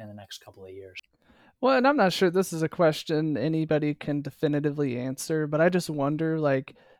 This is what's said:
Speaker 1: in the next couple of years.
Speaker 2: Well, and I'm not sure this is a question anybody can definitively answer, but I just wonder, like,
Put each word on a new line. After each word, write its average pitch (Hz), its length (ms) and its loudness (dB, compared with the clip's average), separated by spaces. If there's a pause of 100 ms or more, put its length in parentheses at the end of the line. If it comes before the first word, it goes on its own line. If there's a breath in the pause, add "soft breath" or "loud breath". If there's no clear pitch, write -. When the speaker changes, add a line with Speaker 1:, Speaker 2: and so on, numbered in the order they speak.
Speaker 1:
in 107 80 -16
the 104 60 -16
next 101 300 -18
couple 95 200 -20
of 95 80 -18
years. 95 260 -18 (640 soft breath)
Speaker 2:
Well, 262 160 2
and 254 100 4
I'm 294 100 4
not 190 160 4
sure 185 180 2
this 185 220 0
is 160 100 -2
a 160 60 2
question 156 680 0
anybody 151 580 0
can 143 280 -4
definitively 143 760 -2
answer, 139 480 -4
but 151 140 0
I 170 80 6
just 175 220 -2
wonder, 156 500 0
like, 139 340 0 (260 soft breath)